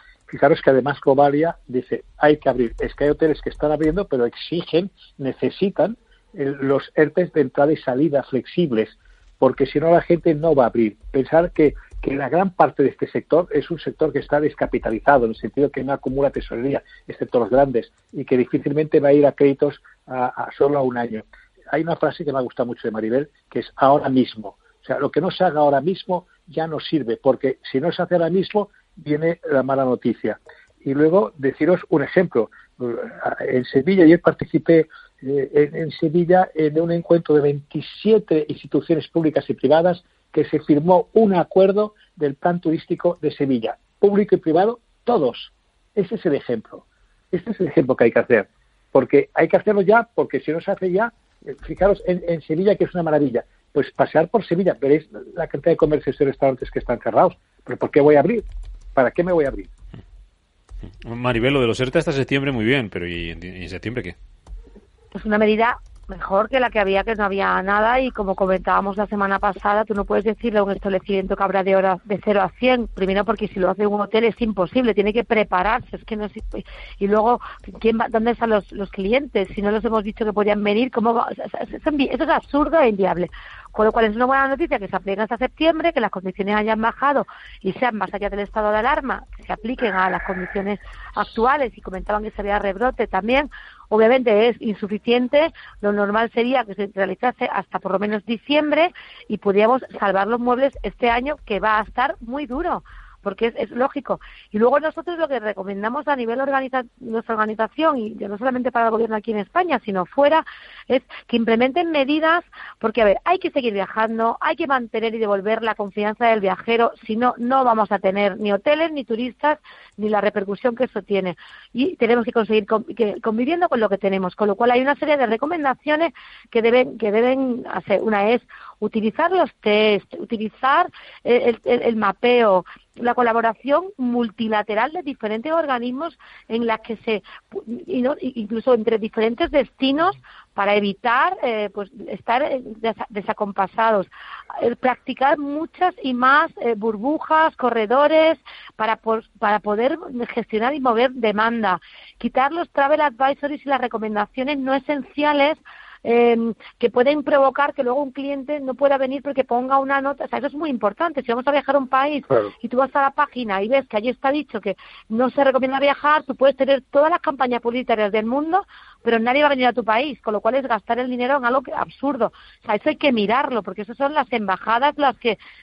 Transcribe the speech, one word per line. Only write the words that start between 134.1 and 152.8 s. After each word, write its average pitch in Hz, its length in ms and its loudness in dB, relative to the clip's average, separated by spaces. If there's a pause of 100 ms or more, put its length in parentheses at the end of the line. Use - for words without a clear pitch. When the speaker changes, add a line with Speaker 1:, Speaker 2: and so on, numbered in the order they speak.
Speaker 3:
de 339 120 -8
diferentes 226 480 -6
organismos 285 640 -4 (300)
en 233 180 -2
las 220 160 -2
que 220 160 -10
se, 214 260 -4 (640)
y 269 160 -4
no, 269 180 0
incluso 233 540 -2
entre 226 240 0
diferentes 226 540 -2
destinos, 285 640 0 (380)
para 202 220 0
evitar, 233 680 0
eh, 214 280 -2
pues, 202 200 -10 (160)
estar, 233 340 -2
eh, 269 220 -4
desa-, 220 460 -6
desacompasados, 202 960 -2 (540)
eh, 240 140 0
practicar 262 640 0
muchas 311 640 -4
y 262 140 -4
más, 277 440 4
eh, 233 160 0
burbujas, 269 800 0
corredores, 285 840 2 (360)
para, 220 200 -2
pues, 220 320 -4 (100)
para 208 220 2
poder 233 400 0 (340)
gestionar 226 400 -2
y 302 60 -6
mover 254 320 2
demanda, 220 680 0 (380)
quitar 262 340 0
los 339 200 -4
travel 285 300 2